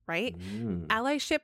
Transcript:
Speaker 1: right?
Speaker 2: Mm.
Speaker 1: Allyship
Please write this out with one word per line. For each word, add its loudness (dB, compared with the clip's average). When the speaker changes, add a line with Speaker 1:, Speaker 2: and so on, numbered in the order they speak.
Speaker 1:
right? -2
Speaker 2:
Mm. -4
Speaker 1:
Allyship 2